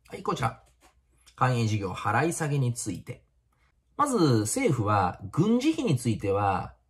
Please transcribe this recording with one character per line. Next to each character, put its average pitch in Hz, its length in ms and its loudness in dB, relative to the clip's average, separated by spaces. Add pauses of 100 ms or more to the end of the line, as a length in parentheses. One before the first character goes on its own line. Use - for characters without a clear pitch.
は - 80 -18
い、 370 80 -14
こ 190 120 -2
ち 139 60 -8
ら。 - 220 -4 (720)
官 127 240 2
営 113 80 2
事 107 120 0
業 95 120 -6
払 117 380 0
い - 20 -2
下 160 160 -4
げ 143 120 0
に 120 140 0
つ - 200 -8
い - 80 -8
て。 - 240 -16 (760)
ま 294 60 2
ず、 254 100 0
政 151 560 2
府 113 100 0
は 101 360 2 (120)
軍 220 280 2
事 311 140 2
費 311 120 -4
に 165 100 2
つ 113 140 -2
い 104 80 0
て 98 140 -2
は 98 420 0 (160)